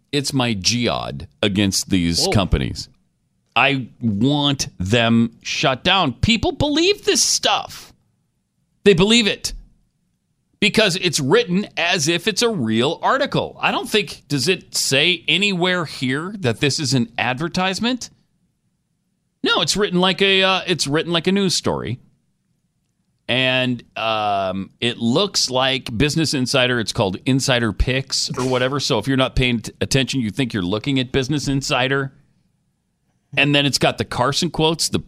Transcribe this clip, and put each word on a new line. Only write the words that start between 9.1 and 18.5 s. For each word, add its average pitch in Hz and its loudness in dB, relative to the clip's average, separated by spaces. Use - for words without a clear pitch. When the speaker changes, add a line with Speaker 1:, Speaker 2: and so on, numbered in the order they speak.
Speaker 1:
it - -4
because 202 2
it's 175 -2
written 175 2
as 165 0
if 170 -2
it's 214 -2
a 240 2
real 123 0
article. 185 -2
I 165 0
don't 269 -4
think, 202 -4
does 139 -2
it - -4
say 165 2
anywhere 180 0
here 147 -4
that 120 -2
this 143 0
is 131 -2
an 117 0
advertisement? 185 -4